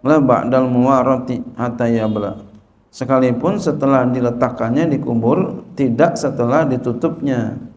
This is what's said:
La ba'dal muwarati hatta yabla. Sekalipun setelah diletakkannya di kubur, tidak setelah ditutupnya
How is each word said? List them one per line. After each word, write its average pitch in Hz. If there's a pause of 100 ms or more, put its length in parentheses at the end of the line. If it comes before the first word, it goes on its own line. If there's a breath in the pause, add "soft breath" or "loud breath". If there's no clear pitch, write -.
La 147
ba'dal 127
muwarati 127 (160)
hatta 120
yabla. 107 (480)
Sekalipun 131
setelah 139
diletakkannya 123
di 131
kubur, 123 (160)
tidak 135
setelah 131
ditutupnya 127 (220)